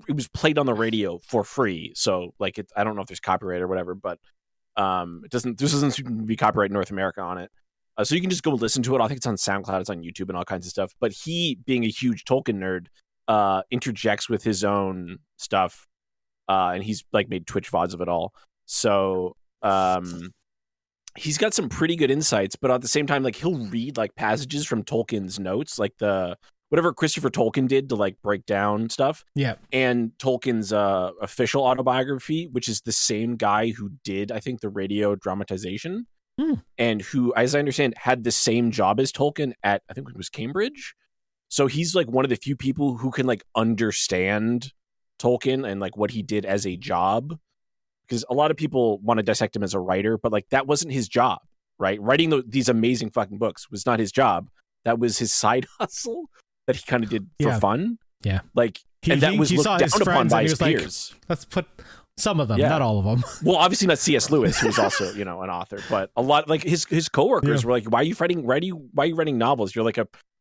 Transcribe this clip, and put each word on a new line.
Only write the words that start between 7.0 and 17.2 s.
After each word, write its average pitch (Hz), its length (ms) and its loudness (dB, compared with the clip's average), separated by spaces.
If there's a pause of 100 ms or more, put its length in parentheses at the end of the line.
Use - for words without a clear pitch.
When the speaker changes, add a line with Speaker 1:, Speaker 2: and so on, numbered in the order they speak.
Speaker 1:
on 90 160 -6
it. 90 140 -12 (440)
Uh, 107 80 0
so 139 120 0
you 180 60 0
can 185 100 -2
just 180 120 -4
go 160 80 0
listen 117 320 0
to 127 120 0
it. 123 60 4
I 113 60 2
think 135 100 -4
it's 127 100 -8
on 110 80 -2
SoundCloud, 98 460 -2
it's 92 100 -8
on 87 100 -8
YouTube 92 280 -10
and 92 80 -6
all 90 80 -6
kinds 90 200 -8
of 87 60 -12
stuff. 95 280 -4
But 113 140 -2
he, 165 500 -4
being 123 220 0
a 113 40 0
huge 120 360 -2
Tolkien 123 320 0
nerd, 92 300 -4 (400)
uh, 98 420 2
interjects 110 580 -2
with 110 160 -2
his 101 200 0
own 95 560 -2 (180)
stuff. - 480 -2 (600)
Uh, 95 260 2
and 95 100 -6
he's, 107 200 -6 (100)
like, 101 160 0